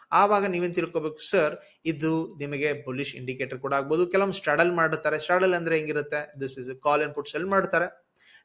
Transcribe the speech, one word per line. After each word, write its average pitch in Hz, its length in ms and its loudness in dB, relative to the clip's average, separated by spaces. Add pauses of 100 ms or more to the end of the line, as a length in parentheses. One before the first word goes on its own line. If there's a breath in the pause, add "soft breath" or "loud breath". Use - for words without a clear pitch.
(120)
ಆವಾಗ 202 340 6
ನೀವೇನ್ 175 300 -2
ತಿಳ್ಕೊಬೇಕು, 165 420 -2
ಸರ್, 151 380 2 (300 soft breath)
ಇದು 160 520 -2
ನಿಮಗೆ 143 360 -2
ಬುಲಿಶ್ 131 420 -6
ಇಂಡಿಕೇಟರ್ 127 440 -6
ಕೂಡ 135 140 -2
ಆಗ್ಬೋದು. 151 340 2
ಕೆಲವೊಮ್ಮೆ 196 260 2
ಸ್ಟ್ರಾಡಲ್ 160 380 2
ಮಾಡ್ತಾರೆ. 156 480 0
ಸ್ಟ್ರಾಡಲ್ 180 340 2
ಅಂದ್ರೆ 165 240 0
ಹೆಂಗಿರುತ್ತೆ? 151 640 -4
This 135 200 -6
is 127 120 -10
a 131 40 -8
call 147 300 2
and 143 140 -8
put - 160 -8
sell 175 140 -4
ಮಾಡ್ತಾರೆ. 185 360 2 (600 soft breath)